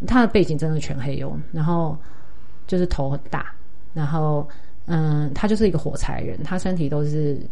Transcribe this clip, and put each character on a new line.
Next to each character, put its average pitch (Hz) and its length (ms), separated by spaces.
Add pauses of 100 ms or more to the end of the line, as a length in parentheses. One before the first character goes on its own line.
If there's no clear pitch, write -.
他 240 160
的 226 60
背 202 160
景 156 120
真 156 160
的 156 80
全 147 200
黑 135 220
哦， 151 160 (140)
然 156 140
后 165 320 (680)
就 185 100
是 180 80
头 143 240
很 143 100 (100)
大， - 180 (460)
然 156 140
后， 151 400 (380)
嗯， 156 480
他 196 160
就 220 60
是 208 120
一 180 40
个 165 60
火 - 200
柴 131 240
人， 135 240
他 180 120
身 185 200
体 156 100
都 147 160
是， 147 340 (140)